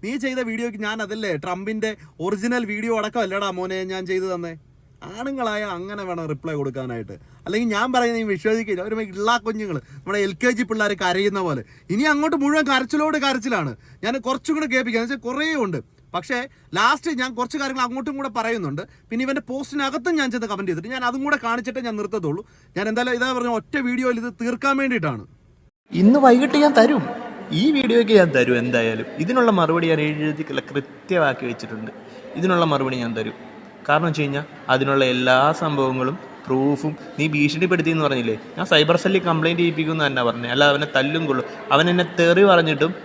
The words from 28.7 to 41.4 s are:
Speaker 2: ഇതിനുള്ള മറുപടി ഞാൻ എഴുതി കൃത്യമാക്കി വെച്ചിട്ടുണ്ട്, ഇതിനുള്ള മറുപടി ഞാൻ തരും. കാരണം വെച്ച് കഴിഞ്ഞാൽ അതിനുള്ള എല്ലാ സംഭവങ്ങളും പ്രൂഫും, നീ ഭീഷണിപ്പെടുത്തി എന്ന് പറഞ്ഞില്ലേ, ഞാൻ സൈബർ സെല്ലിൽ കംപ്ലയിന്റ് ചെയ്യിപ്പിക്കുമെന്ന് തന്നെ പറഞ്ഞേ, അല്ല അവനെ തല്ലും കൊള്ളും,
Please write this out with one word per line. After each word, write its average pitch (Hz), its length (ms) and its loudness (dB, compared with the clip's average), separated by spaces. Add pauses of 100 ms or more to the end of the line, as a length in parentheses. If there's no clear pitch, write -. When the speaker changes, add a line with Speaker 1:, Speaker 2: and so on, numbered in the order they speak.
Speaker 2:
ഇതിനുള്ള 240 260 4 (100)
മറുപടി 165 320 4
ഞാൻ 156 160 2
എഴുതി 151 360 -2 (260)
കൃത്യമാക്കി 139 800 -2
വെച്ചിട്ടുണ്ട്, 113 420 -10 (480)
ഇതിനുള്ള 175 340 2
മറുപടി 131 320 0
ഞാൻ 117 120 -4
തരും. 110 180 -6 (520)
കാരണം 156 220 2
വെച്ച് 151 140 -2
കഴിഞ്ഞാൽ 143 220 -4 (280)
അതിനുള്ള 135 300 2 (120)
എല്ലാ 127 220 4 (240)
സംഭവങ്ങളും 135 540 0 (300)
പ്രൂഫും, 139 480 0 (240)
നീ 147 160 0
ഭീഷണിപ്പെടുത്തി 156 600 2
എന്ന് 156 120 2
പറഞ്ഞില്ലേ, 120 280 0 (220)
ഞാൻ 170 140 -4
സൈബർ 156 320 6
സെല്ലിൽ 190 260 2
കംപ്ലയിന്റ് 165 340 2
ചെയ്യിപ്പിക്കുമെന്ന് 160 440 0
തന്നെ 131 220 0
പറഞ്ഞേ, 117 260 -4
അല്ല 143 80 6 (100)
അവനെ 143 140 0 (100)
തല്ലും 151 320 0
കൊള്ളും, 127 160 0 (300)